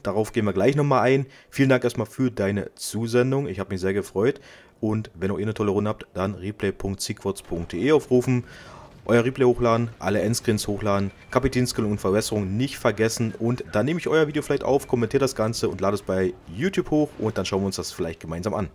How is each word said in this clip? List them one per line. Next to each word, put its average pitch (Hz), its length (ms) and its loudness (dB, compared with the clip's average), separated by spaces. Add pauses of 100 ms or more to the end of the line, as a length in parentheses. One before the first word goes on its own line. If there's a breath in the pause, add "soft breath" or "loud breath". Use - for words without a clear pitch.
Darauf 104 300 -2
gehen 110 120 0
wir 98 80 2
gleich 120 220 4
nochmal 143 260 4
ein. 135 240 2 (240 loud breath)
Vielen 135 200 2
Dank 127 140 4
erstmal 117 220 -2
für 131 240 -2
deine 101 460 -2
Zusendung, 123 720 0
ich 95 120 -6
hab 95 120 -6
mich 92 100 -4
sehr 95 140 0
gefreut. 101 440 0 (400 loud breath)
Und 110 360 -2
wenn 95 160 -2
auch 95 80 -4
ihr 104 60 -2
eine 110 100 -4
tolle 104 160 0
Runde 104 180 0
habt, - 240 -8
dann 95 220 -2
replay 98 360 -4
punkt 98 300 -8
seacross - 400 -6
punkt 85 300 -8
de 110 200 0
aufrufen. 127 520 4 (600 loud breath)
Euer 117 220 4
Replay 131 200 2
hochladen, 117 520 4
alle 98 240 0
Endscreens 107 460 0
hochladen, 101 420 0 (220 loud breath)
Kapitänskill 123 540 0
und 104 120 0
Verbesserung 101 580 0
nicht 131 220 -2
vergessen. 110 640 0
Und 120 320 -2
dann 107 160 2
nehme 165 120 -2
ich - 80 -6
euer 156 200 4
Video 147 160 -2
vielleicht - 200 -2
auf, 135 240 2
kommentiere 123 320 2
das 131 160 2
Ganze 110 340 0
und 95 120 -6
lade 101 140 2
es 95 80 -8
bei 92 320 0 (200)
YouTube 175 360 -2
hoch 151 260 2
und 110 180 -2
dann 95 100 -2
schauen 98 180 0
wir - 20 0
uns 95 120 -2
das 90 140 -6
vielleicht 82 280 -6
gemeinsam 85 340 -6
an. 92 220 -4